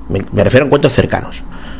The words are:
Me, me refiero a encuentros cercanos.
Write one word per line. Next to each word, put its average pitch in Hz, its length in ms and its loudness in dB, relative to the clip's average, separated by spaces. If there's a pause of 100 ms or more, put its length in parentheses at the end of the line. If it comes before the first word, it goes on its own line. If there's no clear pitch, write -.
Me, 98 220 -4
me 98 120 2
refiero 117 200 4
a - 20 0
encuentros 143 260 4
cercanos. - 520 -2 (360)